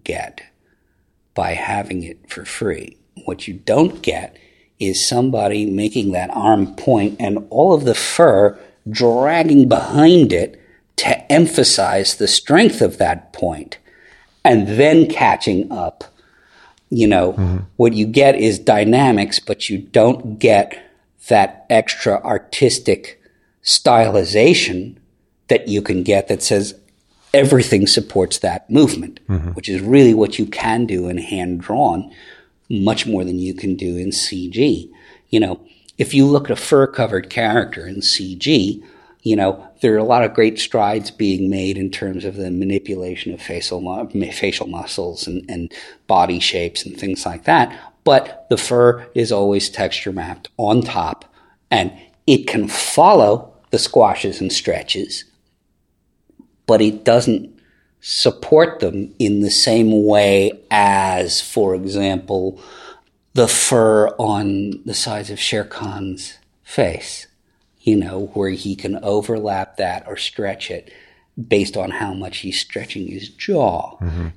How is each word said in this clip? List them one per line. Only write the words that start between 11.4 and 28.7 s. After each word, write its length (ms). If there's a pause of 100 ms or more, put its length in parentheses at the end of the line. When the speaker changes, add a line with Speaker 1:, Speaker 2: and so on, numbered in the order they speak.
Speaker 1:
the 120
strength 540
of 160
that 340
point 460 (680)
and 220
then 420
catching 640
up. 340 (840)
You 160
know, 260
Speaker 2:
Mm-hmm. 260 (180)
Speaker 1:
what 180
you 120
get 280
is 240
dynamics, 800
but 320
you 80
don't 600
get 400 (500)
that 420
extra 520
artistic 1000 (440)
stylization 1300 (520)
that 200
you 120
can 220
get 260
that 140
says 320 (580)
everything 540
supports 520
that 300
movement, 600